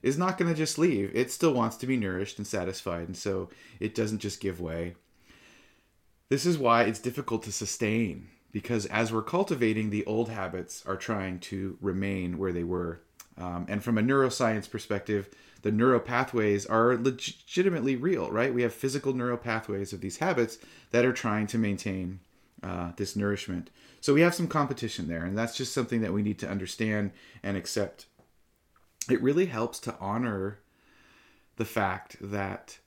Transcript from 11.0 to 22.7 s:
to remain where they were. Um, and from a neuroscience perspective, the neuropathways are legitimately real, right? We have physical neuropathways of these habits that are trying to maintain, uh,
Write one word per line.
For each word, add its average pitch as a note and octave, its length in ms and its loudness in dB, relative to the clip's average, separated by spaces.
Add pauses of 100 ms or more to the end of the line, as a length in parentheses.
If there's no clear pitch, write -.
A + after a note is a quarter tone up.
to G2 380 -6
remain F#2+ 600 -2
where F#2 120 0
they F2 120 -2
were. F2 380 -4 (360)
Um, F2 320 -6
and G2+ 140 -2
from A#2 160 2
a G#2 40 4
neuroscience A#2+ 680 2
perspective, G2+ 600 -2 (340)
the G#2+ 80 2
neuropathways A#2 1000 4
are A#2 280 6
legitimately C3+ 1000 0
real, C3 360 0
right? A#2+ 220 2
We B2 80 2
have A#2 120 2
physical C3+ 400 -2
neuropathways A#2 800 -2
of F2+ 80 -8
these F#2+ 160 -6
habits C#3+ 420 2 (320)
that A#2+ 140 6
are B2+ 80 4
trying G#2+ 340 0
to A#2 100 -2
maintain, F#2+ 640 -2 (420)
uh, F2 340 -6